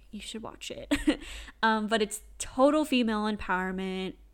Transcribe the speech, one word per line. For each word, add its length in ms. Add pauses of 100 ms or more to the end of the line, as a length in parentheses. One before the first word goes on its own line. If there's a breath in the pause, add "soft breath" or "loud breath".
(100)
you 100
should 220
watch 280
it. 220 (140)
<laughs> 140 (420 loud breath)
Um, 240
but 160
it's 200 (160)
total 460
female 400
empowerment. 880 (200)